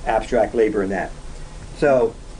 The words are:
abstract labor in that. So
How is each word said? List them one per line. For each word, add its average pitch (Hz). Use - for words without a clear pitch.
abstract 113
labor 110
in 95
that. 90
So 127